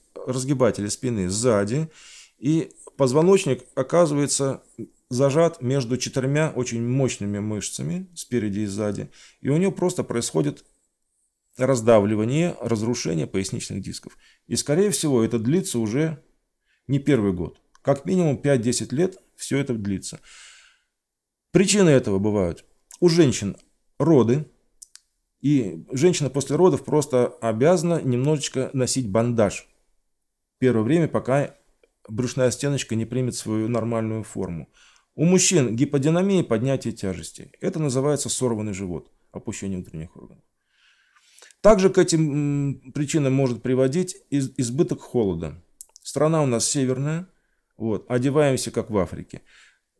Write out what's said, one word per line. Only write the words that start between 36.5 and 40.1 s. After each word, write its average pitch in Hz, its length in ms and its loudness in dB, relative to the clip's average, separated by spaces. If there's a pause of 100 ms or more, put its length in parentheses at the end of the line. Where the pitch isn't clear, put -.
тяжести. 87 560 -10 (100)
Это - 200 -4
называется 139 480 0
сорванный 107 440 -2
живот, 90 380 -8 (220)
опущение 98 460 -8
внутренних - 380 -12